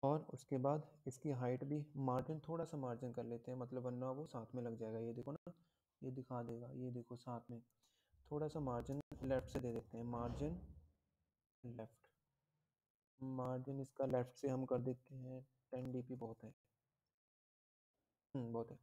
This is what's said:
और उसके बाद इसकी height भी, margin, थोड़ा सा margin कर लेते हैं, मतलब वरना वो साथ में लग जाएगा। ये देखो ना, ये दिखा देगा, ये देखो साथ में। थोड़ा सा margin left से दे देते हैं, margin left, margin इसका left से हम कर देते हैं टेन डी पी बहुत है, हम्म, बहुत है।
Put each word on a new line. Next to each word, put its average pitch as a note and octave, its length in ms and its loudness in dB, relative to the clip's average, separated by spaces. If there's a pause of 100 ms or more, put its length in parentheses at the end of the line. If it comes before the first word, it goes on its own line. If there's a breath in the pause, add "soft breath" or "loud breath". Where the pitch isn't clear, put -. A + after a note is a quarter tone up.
और D3 160 6 (140)
उसके C3+ 240 0
बाद C#3+ 300 4 (200)
इसकी C#3+ 240 -4
height B2+ 320 4
भी, C#3+ 140 2 (200)
margin, C3+ 420 2
थोड़ा E3 260 -2
सा D#3 120 -6
margin B2 360 -2
कर A#2 100 -2
लेते A#2 280 -4
हैं, B2+ 60 -4
मतलब B2+ 260 -4
वरना B2 280 0
वो C#3+ 140 -2
साथ A#2 300 -8
में B2 80 0
लग A#2 120 -2
जाएगा। A2 240 -2
ये A#2 140 0
देखो A#2 180 -4
ना, D#3+ 200 -6 (500 soft breath)
ये C3 100 -2
दिखा B2+ 320 -2
देगा, A#2 280 -4
ये B2+ 200 -2
देखो B2 240 -4
साथ A#2+ 360 -6
में। A#2+ 100 -6 (720 soft breath)
थोड़ा D3+ 160 2
सा D3+ 120 0
margin C3+ 420 2 (220)
left C3 240 4
से - 120 -2
दे B2 140 0
देते A2+ 240 -4
हैं, A#2 60 -2
margin A#2+ 560 0 (1040)
left, A#2+ 440 -8 (1120)
margin C3 640 0
इसका C3+ 240 0
left B2+ 320 4
से C#3 120 4
हम C3 160 4
कर B2+ 140 4
देते B2+ 360 -2
हैं C3 260 -6 (300)
टेन B2+ 200 -2
डी B2 100 0
पी B2+ 140 -4
बहुत A2+ 280 -6
है, A2 100 -12 (1800)
हम्म, A#2 180 0
बहुत A#2 180 0
है। - 120 -12